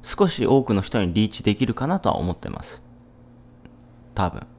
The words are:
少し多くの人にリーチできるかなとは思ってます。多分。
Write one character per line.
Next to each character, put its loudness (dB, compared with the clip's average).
少 2
し -2
多 6
く 0
の 4
人 -2
に 0
リ 4
ー -4
チ -12
で 2
き 0
る -2
か -4
な 0
と -2
は 0
思 -2
っ -6
て -10
ま -10
す。 -18
多 0
分。 -12